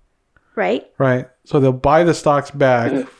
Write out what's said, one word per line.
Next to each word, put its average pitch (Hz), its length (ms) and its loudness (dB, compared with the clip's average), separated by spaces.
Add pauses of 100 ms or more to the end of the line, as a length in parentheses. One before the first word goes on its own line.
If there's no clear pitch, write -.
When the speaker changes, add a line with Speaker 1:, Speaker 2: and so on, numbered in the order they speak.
(540)
Speaker 1:
Right. 214 320 -4 (120)
Speaker 2:
Right. 127 280 -2 (180)
So - 140 -2
they'll 135 140 2
buy 143 320 2
the 165 100 2
stocks 143 360 -2
back 131 560 0 (140)